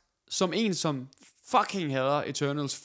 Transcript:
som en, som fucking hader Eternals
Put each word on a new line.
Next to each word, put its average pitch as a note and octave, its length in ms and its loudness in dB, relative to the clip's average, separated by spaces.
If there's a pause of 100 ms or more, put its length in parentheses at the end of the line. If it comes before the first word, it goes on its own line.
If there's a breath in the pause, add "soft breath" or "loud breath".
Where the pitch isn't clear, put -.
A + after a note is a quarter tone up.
(300)
som F#3+ 240 0
en, G#3+ 200 2
som C#3 340 -2 (440)
fucking G3 400 2
hader C3+ 340 2
Eternals C#3+ 600 -2